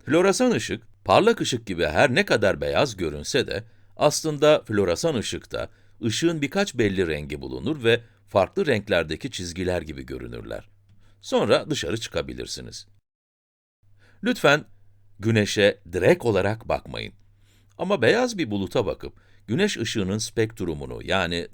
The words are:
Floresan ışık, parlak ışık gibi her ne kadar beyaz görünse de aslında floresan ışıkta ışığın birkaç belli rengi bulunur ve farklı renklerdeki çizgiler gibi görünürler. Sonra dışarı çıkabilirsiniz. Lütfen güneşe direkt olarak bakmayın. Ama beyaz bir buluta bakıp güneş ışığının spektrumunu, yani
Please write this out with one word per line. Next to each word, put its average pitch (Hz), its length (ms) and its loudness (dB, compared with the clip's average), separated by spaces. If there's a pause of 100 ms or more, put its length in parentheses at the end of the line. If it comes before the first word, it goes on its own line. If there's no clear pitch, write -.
Floresan 185 460 4
ışık, 113 320 -2 (220)
parlak 170 360 6
ışık 117 260 -2
gibi 85 200 0
her 104 280 4
ne 196 100 2
kadar 104 360 2
beyaz 92 360 0
görünse 80 500 -2
de 104 180 -6 (320)
aslında 151 680 2
floresan 101 480 0
ışıkta 82 560 -6 (340)
ışığın 156 380 0
birkaç 196 320 -2
belli 98 320 0
rengi 73 340 -6
bulunur 67 440 -6
ve 113 160 2 (280)
farklı 107 380 0
renklerdeki 95 640 -2
çizgiler 87 520 -4
gibi 69 240 -12
görünürler. 60 640 -12 (520)
Sonra 139 500 2
dışarı 107 300 -4
çıkabilirsiniz. 62 840 -10 (1400)
Lütfen 156 400 2 (540)
güneşe 104 600 2 (120)
direkt 107 320 4
olarak 92 440 0
bakmayın. 62 440 -6 (640)
Ama 180 240 0
beyaz 220 360 2
bir 131 120 -4
buluta 101 360 -2
bakıp 71 260 -8 (340)
güneş 180 300 0
ışığının 104 420 -2
spektrumunu, 76 840 -4
yani 85 480 -2